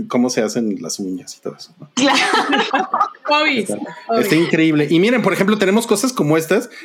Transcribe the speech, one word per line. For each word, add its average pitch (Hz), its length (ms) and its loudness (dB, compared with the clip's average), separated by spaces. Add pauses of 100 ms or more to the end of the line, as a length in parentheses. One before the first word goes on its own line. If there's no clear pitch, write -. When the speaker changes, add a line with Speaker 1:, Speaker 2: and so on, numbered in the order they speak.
Speaker 1:
cómo 123 220 0
se 123 140 -2
hacen 107 400 -2
las 80 160 -10
uñas 92 380 -8
y - 40 -20
todo - 160 -12
eso, - 240 -20
¿no? - 140 -20
Speaker 2:
Claro. 269 240 2 (1040)
Speaker 3:
covid, 294 360 0
Speaker 1:
Está, - 180 -4 (280)
Speaker 3:
covid. 233 140 2
Speaker 1:
está 156 160 2
increíble. 160 540 2
Y 165 100 4
miren, 233 220 2
por 190 100 2
ejemplo, 196 240 2
tenemos 214 300 2
cosas 254 260 0
como 147 240 2
estas. 160 320 0 (160)